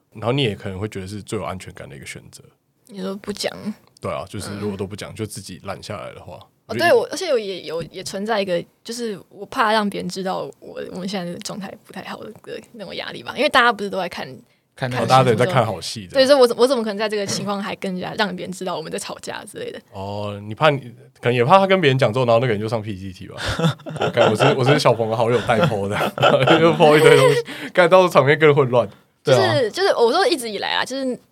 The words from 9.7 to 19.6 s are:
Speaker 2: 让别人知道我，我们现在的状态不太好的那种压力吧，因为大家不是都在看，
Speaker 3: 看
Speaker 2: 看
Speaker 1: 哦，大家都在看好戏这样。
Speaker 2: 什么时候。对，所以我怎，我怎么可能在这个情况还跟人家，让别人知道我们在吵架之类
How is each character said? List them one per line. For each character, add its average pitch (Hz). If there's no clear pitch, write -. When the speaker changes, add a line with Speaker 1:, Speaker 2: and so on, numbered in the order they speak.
Speaker 2:
让 214
别 180
人 180
知 185
道 170
我， -
我 185
们 185
现 185
在 175
的 170
状 -
态 190
不 -
太 190
好 -
的 214
那 214
种 151
压 -
力 151
吧， 117
因 220
为 294
大 277
家 240
不 202
是 202
都 185
在 180
看， 180
Speaker 3:
看 131
Speaker 2:
看 123
Speaker 1:
哦， -
大 131
家 131
都 113
在 123
看 -
好 85
戏 98
这 -
样。 -
Speaker 2:
什 -
么 -
时 -
候。 -
对， 262
所 285
以 277
我 247
怎， 233
我 233
怎 269
么 233
可 220
能 202
在 220
这 208
个 202
情 196
况 202
还 190
跟 190
人 180
家， 160
让 202
别 175
人 185
知 185
道 175
我 156
们 165
在 185
吵 -
架 123
之 -
类 -